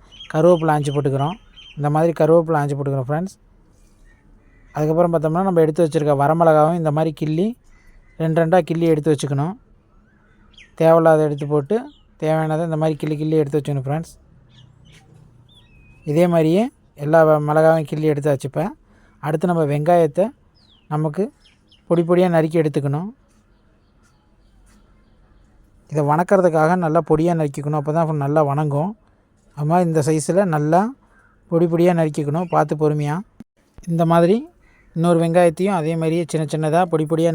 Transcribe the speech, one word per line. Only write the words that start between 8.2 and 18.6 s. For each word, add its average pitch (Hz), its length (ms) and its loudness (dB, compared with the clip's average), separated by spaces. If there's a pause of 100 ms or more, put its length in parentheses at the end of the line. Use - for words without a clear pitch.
ரெண்டா 170 260 2
கிள்ளி 170 240 -2
எடுத்து 151 220 0
வச்சுக்கணும். 143 400 -4 (1300)
தேவையில்லாத 160 480 4
எடுத்து 147 220 -6
போட்டு, 151 280 0 (440)
தேவையானதை 156 420 -2
இந்த 160 180 -4
மாதிரி 156 180 -2
கிள்ளி 151 220 -4
கிள்ளி 156 200 0
எடுத்து 143 180 -2
வச்சுக்கணும் 139 280 -6
ஃப்ரெண்ட்ஸ். 156 260 -6 (1900)
இதே 160 200 2
மாதிரியே 170 360 2 (320)
எல்லா 151 300 2
வ-, 151 240 4
மிளகாவும் 156 420 2
கிள்ளி 156 220 -2
எடுத்தாச்சு. 143 380 -2
இப்ப 151 140 -4 (580)